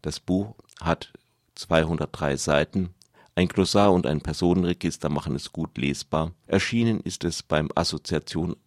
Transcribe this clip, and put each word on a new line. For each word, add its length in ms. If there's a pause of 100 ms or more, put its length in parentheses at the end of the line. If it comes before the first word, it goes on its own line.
Das 180
Buch 340 (260)
hat 320 (420)
zweihundertdrei 800
Seiten. 540 (440)
Ein 140
Glossar 440
und 140
ein 140
Personenregister 880
machen 260
es 180
gut 240
lesbar. 560 (140)
Erschienen 540
ist 240
es 180
beim 320
Assoziation 800 (120)